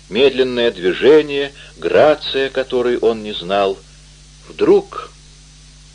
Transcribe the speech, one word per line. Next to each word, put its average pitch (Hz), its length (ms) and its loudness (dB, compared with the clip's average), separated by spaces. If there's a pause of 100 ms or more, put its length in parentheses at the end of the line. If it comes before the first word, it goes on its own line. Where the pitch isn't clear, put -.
Медленное 123 640 0
движение, 139 840 2 (260)
грация, 139 680 0
которой 123 480 -2
он 113 260 -2
не 107 100 -10
знал. 98 460 -2 (680)
Вдруг... - 640 0 (840)